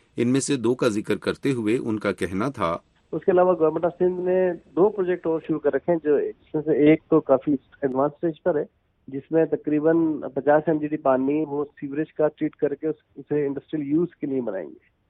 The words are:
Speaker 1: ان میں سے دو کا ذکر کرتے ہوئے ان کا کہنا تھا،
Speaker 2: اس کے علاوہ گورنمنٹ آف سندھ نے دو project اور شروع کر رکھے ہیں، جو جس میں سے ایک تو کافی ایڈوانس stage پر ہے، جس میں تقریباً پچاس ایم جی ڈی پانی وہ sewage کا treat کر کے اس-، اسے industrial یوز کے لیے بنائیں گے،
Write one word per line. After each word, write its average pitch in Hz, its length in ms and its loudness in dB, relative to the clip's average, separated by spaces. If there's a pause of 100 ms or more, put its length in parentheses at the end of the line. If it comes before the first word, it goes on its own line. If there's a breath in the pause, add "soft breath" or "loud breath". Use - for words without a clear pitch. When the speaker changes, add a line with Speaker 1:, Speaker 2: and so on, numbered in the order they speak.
(160)
Speaker 1:
ان 120 120 0
میں 131 120 2
سے 143 160 -2
دو 120 180 0
کا 127 140 0
ذکر 104 280 -2
کرتے 104 360 -4
ہوئے 113 240 0
ان 110 220 -4
کا 101 140 -2
کہنا 95 360 -4
تھا، 90 300 -2 (340)
Speaker 2:
اس 165 120 -8
کے 190 80 2
علاوہ 180 260 4
گورنمنٹ 160 260 0
آف 165 140 0
سندھ 180 220 0
نے 180 320 0 (240)
دو 185 120 6
project 180 380 -2
اور 160 200 0
شروع 156 120 -2
کر 143 140 0
رکھے 135 200 -2
ہیں، 165 120 2
جو 143 160 2
جس - 340 -8
میں 151 80 -2
سے 147 260 4
ایک 156 120 6 (100)
تو 156 100 4
کافی 135 320 0 (300)
ایڈوانس 139 320 0
stage 165 280 -6
پر 165 160 0
ہے، 170 60 -2 (440)
جس 135 220 -10
میں 160 140 4
تقریباً 151 760 0 (140)
پچاس 147 320 4
ایم 156 120 2
جی 151 80 -4
ڈی 151 100 -4
پانی 139 520 0
وہ 147 160 -4 (160)
sewage 143 320 -6
کا 151 160 0
treat 151 280 -4
کر 143 180 -2
کے 156 120 -8
اس-، - 300 -8
اسے 147 300 -4
industrial 143 400 -6
یوز 165 220 0 (120)
کے 151 60 -6
لیے 135 140 -2
بنائیں 95 280 -8
گے، - 420 -20